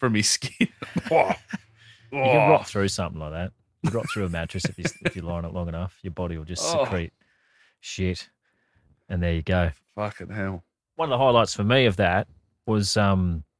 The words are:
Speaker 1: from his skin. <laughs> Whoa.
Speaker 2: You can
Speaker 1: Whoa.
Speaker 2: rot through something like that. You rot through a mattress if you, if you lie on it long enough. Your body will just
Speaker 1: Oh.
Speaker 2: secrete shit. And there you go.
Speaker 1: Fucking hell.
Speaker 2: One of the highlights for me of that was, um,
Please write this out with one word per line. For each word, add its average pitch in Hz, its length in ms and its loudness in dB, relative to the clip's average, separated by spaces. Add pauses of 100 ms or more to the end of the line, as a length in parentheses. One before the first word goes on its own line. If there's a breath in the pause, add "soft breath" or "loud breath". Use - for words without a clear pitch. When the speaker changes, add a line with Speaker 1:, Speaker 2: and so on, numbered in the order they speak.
Speaker 1:
from 120 140 0
his 104 160 2
skin. - 380 -2 (180)
<laughs> - 220 -6
Whoa. - 200 4 (840 soft breath)
Speaker 2:
You 139 80 -6
can - 20 -2
Speaker 1:
Whoa. 120 300 6
Speaker 2:
rot - 160 6
through 98 220 0
something 82 320 -6
like 76 120 -10
that. 87 200 -6 (300)
You 147 80 0
rot 110 240 -2
through 104 120 -2
a - 20 -2
mattress 85 360 -4
if - 140 -6
you, 87 60 -4 (200)
if - 120 -4
you 90 60 -8
lie 85 160 -6
on 85 60 -6
it 82 80 -10
long 87 160 -6
enough. 85 340 -8
Your 92 100 -10
body 87 260 -6
will 78 60 -10
just 90 200 -8
Speaker 1:
Oh. 156 200 0
Speaker 2:
secrete 92 280 -4 (680)
shit. - 480 -4 (800)
And 92 140 -4
there 85 120 2
you 82 80 -2
go. 87 300 0 (240)
Speaker 1:
Fucking 101 340 -8
hell. 98 320 -8 (340)
Speaker 2:
One 160 160 -2
of 120 60 4
the 131 40 2
highlights 120 320 6
for 107 100 -2
me 127 220 6
of 98 100 2
that 92 320 2 (380)
was, 107 300 0
um, 92 480 2 (160)